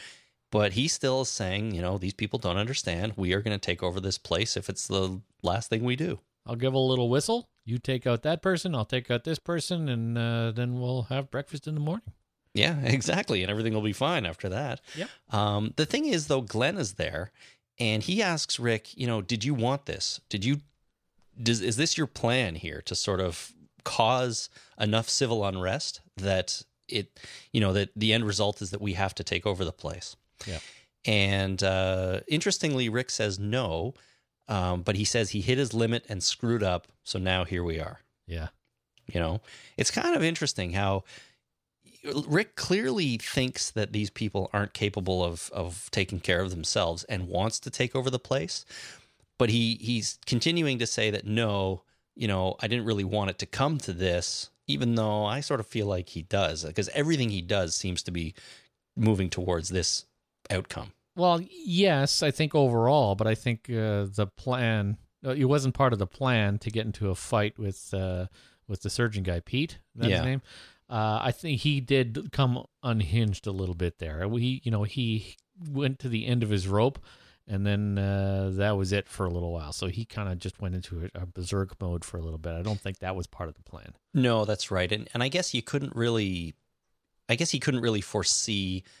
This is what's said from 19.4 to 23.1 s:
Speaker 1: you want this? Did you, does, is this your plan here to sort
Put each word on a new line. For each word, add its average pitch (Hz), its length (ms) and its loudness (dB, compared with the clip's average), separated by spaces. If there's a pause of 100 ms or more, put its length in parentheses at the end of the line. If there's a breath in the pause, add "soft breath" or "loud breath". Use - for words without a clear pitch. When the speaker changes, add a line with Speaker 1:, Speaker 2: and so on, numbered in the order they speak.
Speaker 1:
you 143 100 0
want 127 320 0
this? - 440 -6
Did 101 160 -4
you, 147 160 0 (800)
does, 117 160 4
is 104 160 0
this 151 220 0
your 151 100 0
plan 117 480 0
here 80 280 -8
to - 120 -6
sort 95 240 0